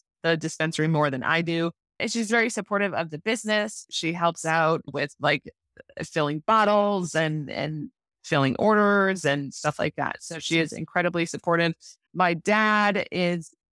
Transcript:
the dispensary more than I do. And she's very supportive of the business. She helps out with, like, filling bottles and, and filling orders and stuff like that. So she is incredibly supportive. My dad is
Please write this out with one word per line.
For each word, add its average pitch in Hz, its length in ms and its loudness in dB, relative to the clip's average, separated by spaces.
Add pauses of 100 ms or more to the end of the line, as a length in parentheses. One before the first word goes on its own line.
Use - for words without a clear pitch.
(240)
the 165 120 4
dispensary 160 520 -2
more 151 240 2
than 131 100 -4
I 165 220 2
do. 165 260 -2 (300)
And 233 120 -4
she's 220 200 -2
very 233 180 2
supportive 202 460 -2
of 160 160 -4
the 151 80 -10
business. 214 720 -4
She 165 220 -2
helps 170 320 -2
out 160 360 2 (100)
with, 143 280 -4
like, 143 240 0 (600)
filling 151 440 -2
bottles 208 680 2
and, 156 380 -2
and 151 400 -6 (320)
filling 139 320 2
orders 202 680 4
and 143 280 -2
stuff - 240 -4
like 160 200 -2
that. - 260 -6
So 165 160 -12
she 165 200 -2
is 156 140 -2
incredibly 170 540 -2
supportive. 170 460 0 (420)
My 170 180 2
dad 208 800 2
is 175 420 -2 (200)